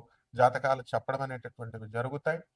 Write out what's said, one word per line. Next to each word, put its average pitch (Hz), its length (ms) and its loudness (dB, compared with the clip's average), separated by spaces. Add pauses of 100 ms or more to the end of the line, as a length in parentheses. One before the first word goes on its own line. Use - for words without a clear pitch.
(340)
జాతకాలు 131 480 4
చెప్పడం 131 400 -2
అనేటటువంటివి 117 680 -10
జరుగుతాయి. 139 500 -2 (160)